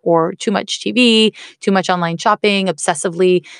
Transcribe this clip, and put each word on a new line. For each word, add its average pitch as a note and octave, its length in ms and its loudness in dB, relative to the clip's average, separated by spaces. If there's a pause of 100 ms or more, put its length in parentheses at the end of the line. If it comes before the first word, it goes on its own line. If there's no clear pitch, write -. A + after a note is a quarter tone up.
or E3+ 300 2
too G#3+ 180 -6
much - 300 -4
T G#3 100 -6
V, A3 420 2 (280)
too G3+ 100 -2
much F#3+ 180 0
online E3+ 280 -2
shopping, G3+ 500 0
obsessively F3+ 800 0 (120)